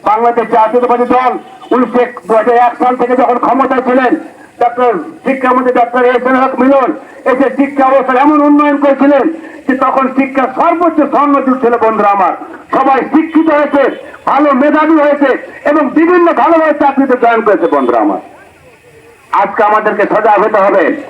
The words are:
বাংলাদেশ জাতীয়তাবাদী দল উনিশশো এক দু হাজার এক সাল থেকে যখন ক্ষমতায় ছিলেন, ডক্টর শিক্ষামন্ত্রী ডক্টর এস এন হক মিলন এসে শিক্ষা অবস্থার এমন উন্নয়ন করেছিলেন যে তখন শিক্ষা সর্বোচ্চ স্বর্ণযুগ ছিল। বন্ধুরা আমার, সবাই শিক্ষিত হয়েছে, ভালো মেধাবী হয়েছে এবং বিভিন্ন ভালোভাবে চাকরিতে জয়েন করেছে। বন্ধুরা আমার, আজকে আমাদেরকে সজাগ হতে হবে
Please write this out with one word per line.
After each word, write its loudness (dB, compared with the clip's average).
বাংলাদেশ 0
জাতীয়তাবাদী 2
দল 0
উনিশশো 0
এক -8
দু -2
হাজার 2
এক -2
সাল 0
থেকে -2
যখন 0
ক্ষমতায় 0
ছিলেন, 0
ডক্টর 0
শিক্ষামন্ত্রী 0
ডক্টর 0
এস -2
এন 2
হক -2
মিলন 2
এসে 2
শিক্ষা 0
অবস্থার 2
এমন 4
উন্নয়ন 2
করেছিলেন 2
যে -2
তখন 0
শিক্ষা -2
সর্বোচ্চ 0
স্বর্ণযুগ 0
ছিল। 2
বন্ধুরা 0
আমার, 0
সবাই 0
শিক্ষিত 2
হয়েছে, 0
ভালো 2
মেধাবী 2
হয়েছে 0
এবং 0
বিভিন্ন 4
ভালোভাবে 2
চাকরিতে 0
জয়েন 2
করেছে। 0
বন্ধুরা 0
আমার, -4
আজকে -4
আমাদেরকে 0
সজাগ 2
হতে 0
হবে 2